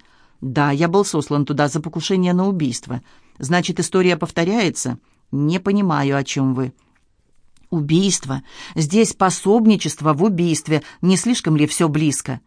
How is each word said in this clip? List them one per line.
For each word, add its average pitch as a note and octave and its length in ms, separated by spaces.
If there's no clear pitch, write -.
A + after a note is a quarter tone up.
"Да, C#3+ 320
я D#3+ 160
был G3 160
сослан D3 400
туда D3 240
за D3+ 120
покушение F3+ 520
на F#3 160
убийство". B2+ 540
"Значит, F3 400
история F3+ 380
повторяется?" E3+ 800
"Не D3+ 300
понимаю, E3+ 560
о C#3 80
чем C3 300
вы". B2+ 180
"Убийство. D#3 720
Здесь E3 380
пособничество F#3+ 1000
в D3+ 120
убийстве. E3 580
Не F#3 140
слишком F3 400
ли D3 120
все E3 200
близко?" C#3+ 580